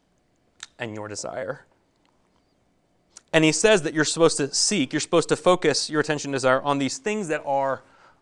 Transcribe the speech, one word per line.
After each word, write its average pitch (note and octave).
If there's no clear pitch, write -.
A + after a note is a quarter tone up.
and A#2
your G#2+
desire. G#2+
And D#3+
he D#3
says G#3+
that D3+
you're D3+
supposed D#3+
to C3+
seek, D3+
you're D3+
supposed E3
to D3
focus F3
your D3+
attention D3
and C#3
desire C3
on C#3+
these C3+
things G#3
that D3+
are, C3+